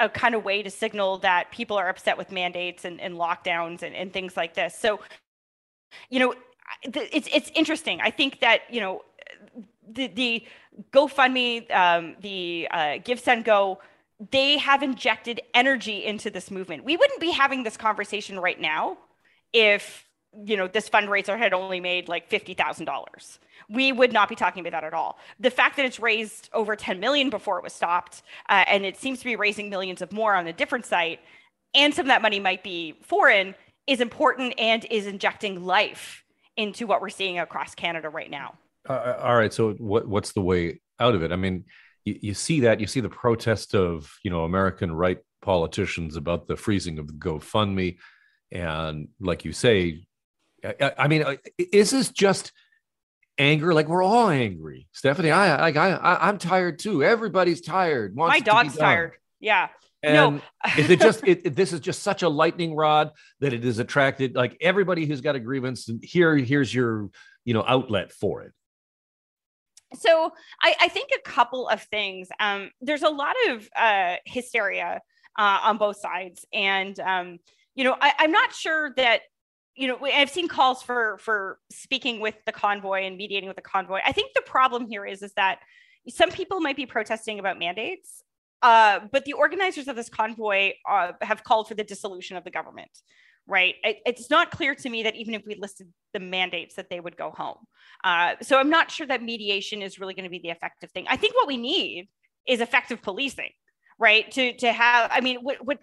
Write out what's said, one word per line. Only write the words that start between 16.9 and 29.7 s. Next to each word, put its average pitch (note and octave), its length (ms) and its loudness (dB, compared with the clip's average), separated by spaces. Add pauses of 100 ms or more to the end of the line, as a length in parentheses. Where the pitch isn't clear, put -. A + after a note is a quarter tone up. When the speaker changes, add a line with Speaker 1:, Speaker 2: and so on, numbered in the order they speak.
Speaker 1:
wouldn't C#5 240 2
be E4 100 -2
having C4+ 320 2
this A3 140 -8
conversation G3+ 640 -4
right F3 200 -2
now F3 380 -4 (540)
if, G#3 520 2 (400)
you G#3 120 -2
know, F#3 120 -2
this G#3 200 -4
fundraiser G3+ 480 0
had A3 160 0
only F#3 280 -4
made, F3+ 280 -4
like, E3+ 200 -8
fifty F#3 260 -6
thousand D#3+ 300 -4
dollars. - 560 -12 (280)
We C4 220 0
would A#3+ 220 4
not G#3 160 4
be - 80 -10
talking F3+ 240 -2
about E3+ 100 -10 (100)
that D#3 60 -8
at E3 80 -8
all. C#3 240 -6 (220)
The B3+ 100 2
fact C#4 260 2
that C4+ 80 2
it's B3 140 -4
raised A3 540 -4
over G#3+ 240 -2
ten F#3+ 240 -8
million C4+ 300 2
before G3 280 -4
it - 60 -8
was - 80 -12
stopped, - 500 -4 (260)
uh, G3 200 6
and G3 180 2
it F#3+ 100 -6
seems C4 220 -6
to - 60 -18
be B3 100 -4
raising G#3 360 -2